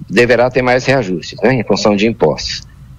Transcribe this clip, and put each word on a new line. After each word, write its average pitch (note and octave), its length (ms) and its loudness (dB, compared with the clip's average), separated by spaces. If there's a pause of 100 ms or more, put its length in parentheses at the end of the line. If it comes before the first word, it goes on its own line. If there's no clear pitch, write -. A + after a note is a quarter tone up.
deverá A#2 400 2
ter B2+ 140 -2
mais B2 220 0
reajustes, G2 580 -2
né, B2+ 120 2
em A2+ 100 -2
função G#2 320 0
de G2+ 100 0
impostos. E2+ 560 -2 (360)